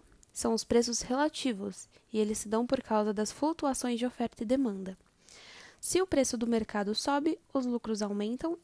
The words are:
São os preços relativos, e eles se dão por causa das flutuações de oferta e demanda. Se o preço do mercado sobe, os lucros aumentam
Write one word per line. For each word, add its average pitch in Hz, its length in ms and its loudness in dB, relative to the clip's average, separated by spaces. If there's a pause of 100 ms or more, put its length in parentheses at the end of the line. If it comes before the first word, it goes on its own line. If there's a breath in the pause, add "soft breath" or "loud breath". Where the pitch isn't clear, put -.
(320)
São 233 200 0
os 220 120 0
preços 240 380 2
relativos, 247 840 -2 (240)
e 220 60 -2
eles 214 200 0
se - 100 -8
dão 226 180 0
por 254 160 0
causa 214 300 2
das 208 180 -2
flutuações 277 680 -2
de 233 100 -2
oferta 240 360 -4
e 226 40 -6
demanda. 202 520 -2 (840 soft breath)
Se - 220 4
o 381 40 0
preço 262 300 2
do 226 120 0
mercado 214 480 0
sobe, 285 420 0 (160)
os 262 100 0
lucros 220 380 -2
aumentam 214 600 -2